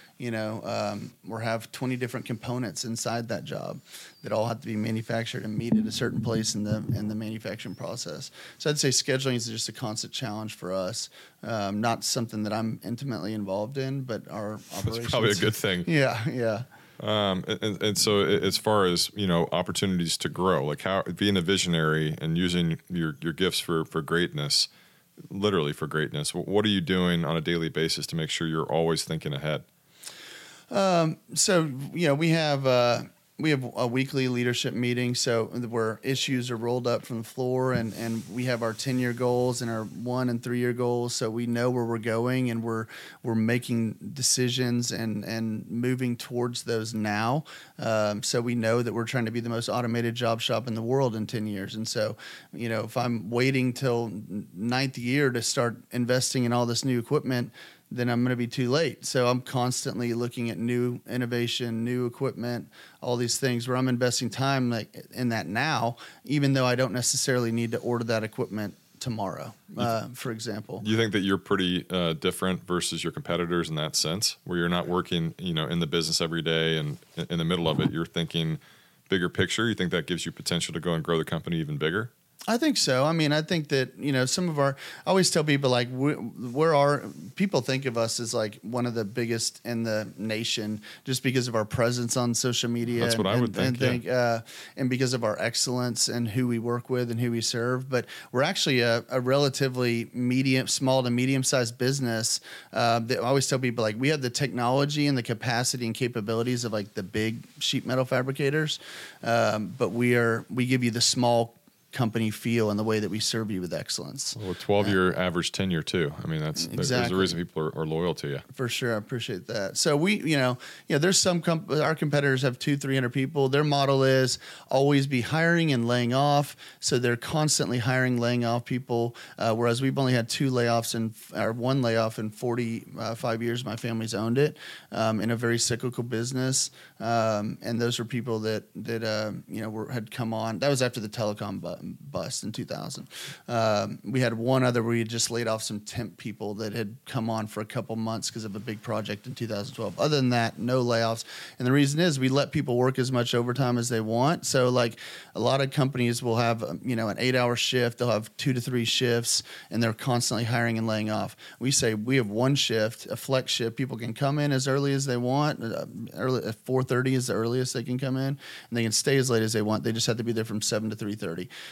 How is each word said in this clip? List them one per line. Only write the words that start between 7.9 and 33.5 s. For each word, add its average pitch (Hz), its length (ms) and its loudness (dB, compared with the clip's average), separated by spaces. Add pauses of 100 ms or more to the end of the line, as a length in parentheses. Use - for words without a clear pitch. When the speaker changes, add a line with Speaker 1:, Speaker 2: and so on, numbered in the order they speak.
Speaker 1:
So 156 100 -2
I'd 151 80 0
say 147 120 2
scheduling 131 440 2
is 117 140 -2
just 113 200 -6
a 110 40 -8
constant 110 420 -8
challenge 110 400 -6
for - 180 -8
us. 95 380 -4 (320)
Um, 104 400 -2
not 117 220 0
something 113 400 -2
that 107 100 -2
I'm 113 300 -2
intimately 110 500 -6
involved 104 460 -4
in, 135 240 -4
but 117 260 -6
our 104 280 -6
Speaker 2:
That's - 200 -12
Speaker 1:
operations. 113 320 -4
Speaker 2:
probably 110 220 4
a 101 40 4
good 104 200 2
thing. 90 320 0
Speaker 1:
Yeah, 135 320 4 (100)
yeah. 113 340 0 (360)
Speaker 2:
Um, 104 480 2
and, 107 160 -4
and, 107 200 -2
and 104 140 2
so 104 220 4
a-, 95 220 4
as 92 180 0
far 104 260 4
as, 87 300 2
you 101 100 -2
know, 85 260 4
opportunities 90 680 0
to 82 120 -4
grow, 80 340 2
like, 73 200 -4
how, 95 180 2
being 98 340 0
a 92 60 4
visionary 80 800 2
and 80 160 0
using 85 420 2 (120)
your, 80 300 -2
your 82 120 -2
gifts 90 260 0
for, 80 260 0
for 80 180 -4
greatness, 73 640 0 (640)
literally 95 420 2
for 78 140 -6
greatness, 76 420 -2
wh-, 87 180 -6
what 101 160 2
are 110 60 2
you 98 120 2
doing 87 440 2
on 78 100 0
a 80 60 0
daily 82 280 0
basis 80 360 -2
to - 100 -8
make 78 140 -2
sure - 180 -2
you're 80 240 -2
always 82 320 0
thinking 80 300 -6
ahead? 73 300 -4 (1080)
Speaker 1:
Um, 175 480 4 (160)
so, 165 360 4 (240)
you 170 140 2
know, 139 80 6
we 160 140 2
have, 151 360 2
uh, 120 360 6 (360)
we 156 120 0
have 135 160 2 (100)